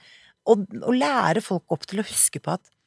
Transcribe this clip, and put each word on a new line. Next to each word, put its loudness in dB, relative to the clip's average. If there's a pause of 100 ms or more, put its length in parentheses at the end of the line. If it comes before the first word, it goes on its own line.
(460)
og, 4 (160)
og 0
lære 2
folk -4
opp -4
til -6
å -6
huske -2
på -4
at -8 (160)